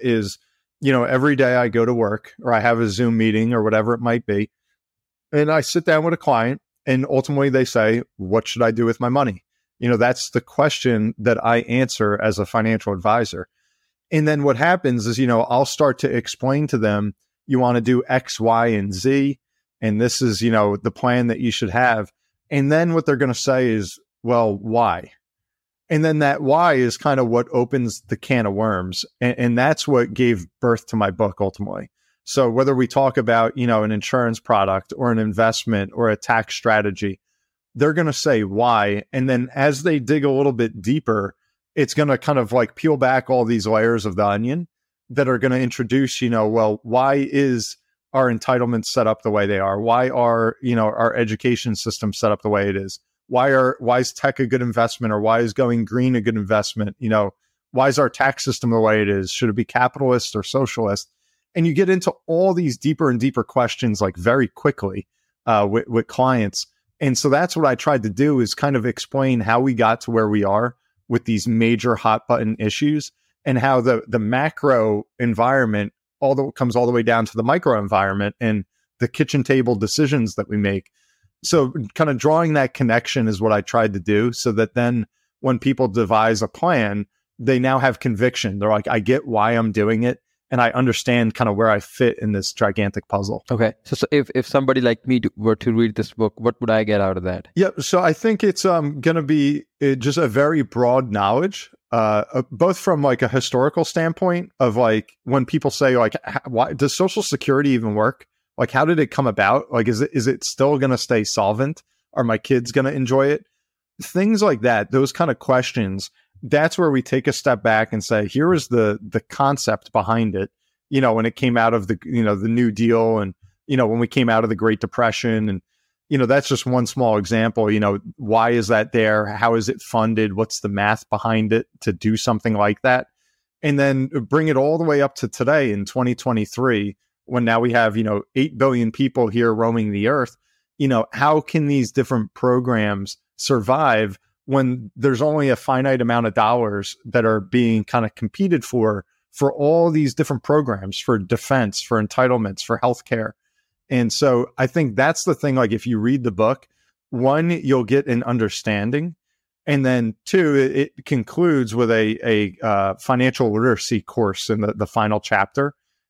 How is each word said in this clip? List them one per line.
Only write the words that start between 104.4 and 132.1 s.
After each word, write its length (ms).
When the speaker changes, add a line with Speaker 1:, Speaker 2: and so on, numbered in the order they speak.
Speaker 1:
of, 160
like, 380
when 200
people 280
say, 240
like, 180
"H-, 120
why 260
does 220
Social 300
Security 460
even 260
work? 320
Like, 120
how 140
did 160
it 60
come 200
about? 460
Like, 160
is 140
it, 100
is 140
it 180
still 320
gonna 220
stay 260
solvent? 580
Are 100
my 140
kids 340
gonna 200
enjoy 380
it?" 180
Things 400
like 180
that, 300
those 200
kind 200
of 80
questions, 720
that's 340
where 140
we 100
take 260
a 60
step 300
back 320
and 100
say, 220
"Here 260
is 160
the, 320
the 200
concept 720
behind 440
it." 140
You 100
know, 140
when 100
it 100
came 220
out 160
of 140
the, 180
you 180
know, 120
the 120
New 240
Deal, 500
and, 140
you 120
know, 80
when 120
we 80
came 220
out 160
of 60
the 40
Great 260
Depression, 680
and, 140
you 80
know, 80
that's 220
just 180
one 200
small 300
example. 540
You 100
know, 200
why 340
is 180
that 240
there? 340
How 280
is 160
it 100
funded? 540
What's 260
the 80
math 400
behind 460
it 140
to 120
do 260